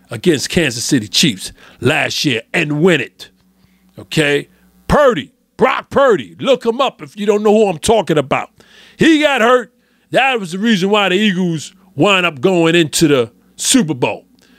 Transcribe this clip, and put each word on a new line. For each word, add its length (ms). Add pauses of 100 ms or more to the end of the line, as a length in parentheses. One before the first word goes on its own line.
(100)
against 380
Kansas 360
City 220
Chiefs 460 (280)
last 440
year 180 (120)
and 260
win 200
it." 300 (680)
Okay? 500 (380)
Purdy, 460 (260)
Brock 320
Purdy, 480
look 260
him 160
up 220
if 140
you 100
don't 160
know 100
who 160
I'm 100
talking 380
about. 340 (460)
He 240
got 220
hurt. 320 (360)
That 300
was 120
the 60
reason 300
why 220
the 60
Eagles 580 (200)
wind 300
up 160
going 340
into 340
the 220 (260)
Super 360
Bowl. 320 (340)